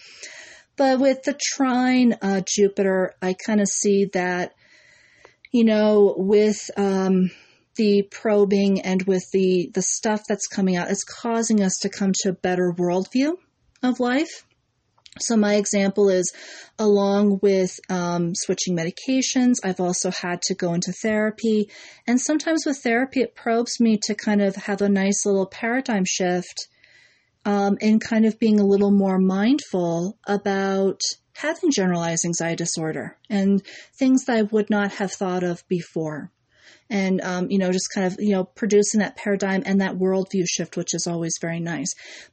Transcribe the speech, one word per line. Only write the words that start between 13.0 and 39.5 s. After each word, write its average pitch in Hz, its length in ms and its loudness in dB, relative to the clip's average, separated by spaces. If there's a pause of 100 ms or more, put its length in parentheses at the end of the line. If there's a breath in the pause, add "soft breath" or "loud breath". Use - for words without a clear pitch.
of 254 160 0
life. 254 480 -2 (720)
So 233 180 0
my 208 200 4
example 202 520 2
is, 185 240 0 (460 loud breath)
along 202 640 2
with, 190 360 2 (100)
um, 175 440 -2
switching 185 420 -4
medications, 247 880 0
I've 185 160 -4
also 180 300 -2
had 175 340 -6
to 185 120 -4
go 175 180 -4
into 175 180 -2 (120)
therapy. 214 640 0 (380 loud breath)
And 247 120 2
sometimes 311 460 -2
with 285 140 -4
therapy, 254 420 0
it 226 140 -4
probes 233 440 -2
me 226 260 4
to 208 100 -4
kind 208 260 0
of 196 140 0
have 196 260 -6
a 202 80 2
nice 196 340 0
little 196 220 0
paradigm 233 580 -2
shift, 180 640 -4 (800 soft breath)
um, 202 360 2
in 220 180 4
kind 220 260 2
of 214 140 0
being 214 200 4
a 202 60 4
little 196 260 4
more 190 280 2
mindful 185 1080 0
about 196 760 -2 (320)
having 320 380 -2
generalized 170 520 0
anxiety 170 320 -4
disorder 160 640 -6 (120)
and 196 320 2 (380 loud breath)
things 262 240 4
that 240 140 0
I 220 60 4
would 208 260 0
not 202 240 0
have 190 180 -4
thought 180 320 -4
of 175 240 -4
before. 160 640 -6 (580 soft breath)
And, 190 320 0
um, 180 300 -4
you 202 60 2
know, 185 140 0
just 185 220 -4
kind 190 140 -2
of, 185 120 -4
you 208 120 0
know, 185 140 0
producing 208 560 2
that - 160 -6
paradigm 196 480 -2